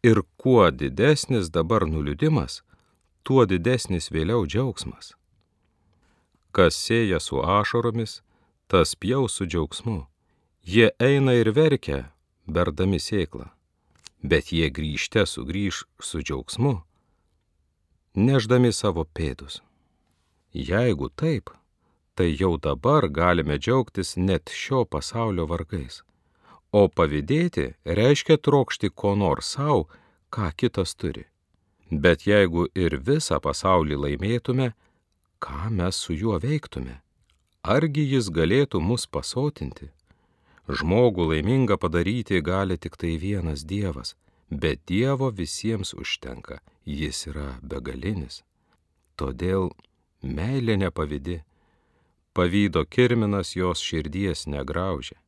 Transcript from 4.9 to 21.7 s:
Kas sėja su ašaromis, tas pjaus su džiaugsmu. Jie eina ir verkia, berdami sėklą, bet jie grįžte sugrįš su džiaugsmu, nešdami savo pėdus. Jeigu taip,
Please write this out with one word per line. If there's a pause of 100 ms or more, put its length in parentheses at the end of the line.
Kas
sėja
su
ašaromis, (480)
tas
pjaus
su
džiaugsmu. (600)
Jie
eina
ir
verkia, (340)
berdami
sėklą, (760)
bet
jie
grįžte
sugrįš (180)
su
džiaugsmu, (1400)
nešdami
savo
pėdus. (960)
Jeigu
taip, (680)